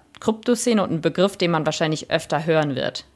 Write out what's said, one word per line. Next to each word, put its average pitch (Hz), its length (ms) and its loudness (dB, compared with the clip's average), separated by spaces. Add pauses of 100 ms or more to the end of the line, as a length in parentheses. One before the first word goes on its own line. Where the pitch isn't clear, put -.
(200)
Kryptoszene 233 640 0
und - 80 -4
ein 160 100 -2
Begriff, 180 360 2
den 175 140 2
man 156 140 0
wahrscheinlich 156 440 0
öfter 156 360 -2
hören 156 300 2
wird. - 300 -4 (100)